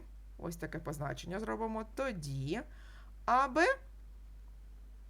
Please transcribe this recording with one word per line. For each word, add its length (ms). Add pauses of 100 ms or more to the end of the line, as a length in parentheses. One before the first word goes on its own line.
(380)
ось 180
таке 240
позначення 600
зробимо, 460 (100)
тоді 640 (640)
А 220
Б 180 (1400)